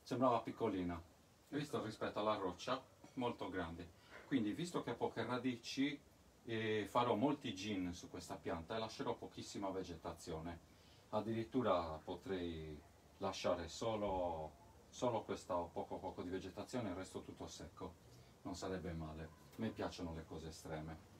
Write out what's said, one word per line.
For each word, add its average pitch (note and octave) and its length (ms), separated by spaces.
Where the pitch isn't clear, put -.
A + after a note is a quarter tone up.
Sembrava B2 380
piccolina, F#2+ 560
hai C#3 60
visto, A2+ 240
rispetto A2 340
alla G#2+ 160
roccia? G2 480
Molto A#2+ 340
grande. E2+ 540
Quindi, G#2+ 260
visto D#3 300
che - 80
ha A#2 40
poche A#2 300
radici, B2+ 720
eh, A2 440
farò B2 240
molti B2+ 400
gin F#2 400
su - 160
questa F2+ 240
pianta F#2 400
e A2 60
lascerò B2 340
pochissima - 540
vegetazione. E2+ 1040
Addirittura A2 680
potrei E2+ 760
lasciare F2 500
solo, F#2 840
solo A2+ 340
questa F#2+ 320
poco F2 440
poco F#2 240
di F2+ 80
vegetazione, G2 580
il F2+ 80
resto F#2 260
tutto E2+ 240
secco. E2+ 480
Non F#2+ 140
sarebbe F2 360
male. D#2+ 300
A D#2 60
me A2+ 120
piacciono F2+ 440
le D#2+ 120
cose D#2+ 240
estreme. D#2+ 720